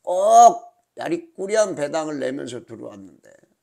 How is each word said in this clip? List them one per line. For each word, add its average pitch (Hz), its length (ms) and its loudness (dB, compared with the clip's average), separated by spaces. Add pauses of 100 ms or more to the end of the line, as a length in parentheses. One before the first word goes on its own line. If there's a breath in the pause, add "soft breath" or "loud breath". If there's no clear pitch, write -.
꼭 220 720 4 (240)
야리꾸리한 190 760 -4
배당을 151 440 -6
내면서 131 460 -10
들어왔는데. 104 680 -20 (320)